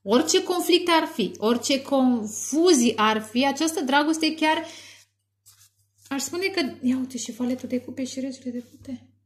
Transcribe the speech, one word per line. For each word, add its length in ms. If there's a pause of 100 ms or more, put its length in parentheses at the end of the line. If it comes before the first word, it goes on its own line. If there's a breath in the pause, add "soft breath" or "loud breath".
Orice 420
conflict 460
ar 240
fi, 240
orice 440
confuzii 1160
ar 240
fi, 260
această 340
dragoste 540
chiar, 280 (1500 loud breath)
aș 120
spune 240
că, 160 (200)
ia 160
uite, 200
și 140
Valetul 380
de 100
Cupe 240
și 160
Regele 320
de 200
Cupe. 380 (160)